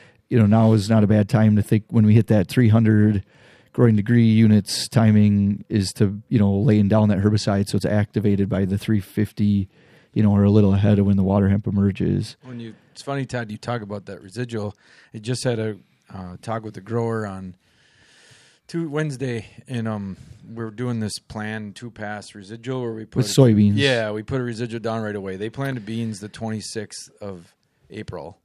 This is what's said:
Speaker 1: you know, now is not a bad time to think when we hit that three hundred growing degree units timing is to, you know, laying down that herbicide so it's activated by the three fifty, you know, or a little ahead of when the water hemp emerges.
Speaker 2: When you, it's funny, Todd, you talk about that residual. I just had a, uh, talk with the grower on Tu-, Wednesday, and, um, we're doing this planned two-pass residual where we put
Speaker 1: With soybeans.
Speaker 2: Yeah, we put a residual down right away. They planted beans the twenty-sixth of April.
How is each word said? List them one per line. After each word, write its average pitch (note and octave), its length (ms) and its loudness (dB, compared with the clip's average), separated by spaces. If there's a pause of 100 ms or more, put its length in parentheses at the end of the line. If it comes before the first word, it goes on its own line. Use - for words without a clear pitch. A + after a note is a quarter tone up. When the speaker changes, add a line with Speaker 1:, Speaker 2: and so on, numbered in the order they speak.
(300)
Speaker 1:
you B2 100 2
know, G#2+ 60 6
now A2 280 6
is G#2 160 0
not A2 140 4
a G#2 40 4
bad G#2 220 2
time A2 260 4
to G#2 80 4
think G#2+ 260 0
when A2+ 160 4
we G#2+ 80 6
hit A2 140 4
that G#2 200 2
three B2 220 2
hundred G#2+ 540 4 (500)
growing A#2 220 4
degree A2+ 300 2
units A2 600 4
timing G#2 840 2
is G2 240 0
to, G#2 360 -2
you A#2 100 0
know, G2+ 140 2
laying G#2 340 2
down G#2+ 220 4
that F#2+ 100 0
herbicide G2+ 500 0
so - 60 -4
it's G2 100 -2
activated G#2 640 0
by G2 160 -2
the F#2+ 120 -2
three G#2+ 220 -2
fifty, G#2 680 -2 (460)
you A2+ 100 0
know, G#2 80 4
or G2+ 120 4
a G2+ 80 4
little G#2 220 4
ahead G2+ 260 2
of G2+ 60 2
when G2+ 120 2
the G2 60 2
water G2 260 2
hemp G2 180 0
emerges. G2 760 -2
Speaker 2:
When B2+ 160 -16
you, A2+ 160 -16 (160)
it's - 100 -20
funny, C#3 240 -8
Todd, A#2+ 260 -8
you G#2+ 60 -10
talk A#2+ 240 -8
about G2+ 240 -12
that G2 160 -16
residual. G#2 540 -10 (380)
I A2+ 40 -16
just A#2 260 -8
had B2 140 -2
a, A2 200 -6 (360)
uh, F#2 280 -14
talk A2+ 220 -8
with G#2+ 120 -14
the G#2 60 -16
grower A2+ 440 -4
on F#2+ 300 -12 (1120)
Tu-, E3 220 -8
Wednesday, C#3 580 -6 (200)
and, A#2 200 -6
um, G2+ 300 -8 (360)
we're A2+ 180 -10
doing A#2+ 280 -6
this G#2+ 200 -6
planned G#2+ 580 -12
two-pass G#2 580 -14
residual A#2 460 -10
where A#2+ 120 -6
we A2 120 -12
put - 120 -8
Speaker 1:
With A2+ 100 0
soybeans. G#2+ 480 4
Speaker 2:
Yeah, B2 360 0
we G#2+ 120 -8
put C3 180 -6
a - 20 -6
residual A#2 380 -8
down A2+ 200 -6
right G#2 140 -6
away. F#2+ 220 -8
They G#2 120 -8
planted C3 360 -8
beans A2+ 340 -6
the G#2 100 -12
twenty-sixth A2 800 -12 (120)
of F#2+ 320 -16 (360)
April. F#2 560 -14